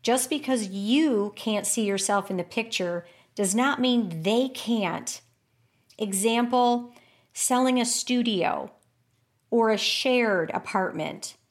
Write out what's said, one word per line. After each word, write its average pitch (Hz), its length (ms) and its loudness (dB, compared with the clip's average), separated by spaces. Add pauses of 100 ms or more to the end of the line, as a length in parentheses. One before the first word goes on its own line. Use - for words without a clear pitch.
Just 254 280 2
because 262 380 -2
you 208 640 2
can't 208 320 -2
see - 160 0
yourself 196 480 0
in 190 60 -2
the 175 80 -2
picture 180 600 -4 (300)
does 202 220 0
not 254 240 2
mean 226 420 0
they 233 280 2
can't. 208 720 -4 (800)
Example, 240 920 2 (400)
selling 254 480 2
a 233 40 2
studio 233 880 -2 (800)
or 226 200 4
a 214 60 4
shared 220 760 0
apartment. 165 880 -4 (140)